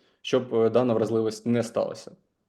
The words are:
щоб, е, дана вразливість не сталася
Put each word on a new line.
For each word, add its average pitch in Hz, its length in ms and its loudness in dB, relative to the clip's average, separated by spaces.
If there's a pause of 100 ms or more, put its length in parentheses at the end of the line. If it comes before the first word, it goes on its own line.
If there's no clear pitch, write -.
(220)
щоб, 123 320 -2
е, 113 160 4
дана 120 240 2
вразливість 110 520 -2
не 120 160 2
сталася - 540 -6 (320)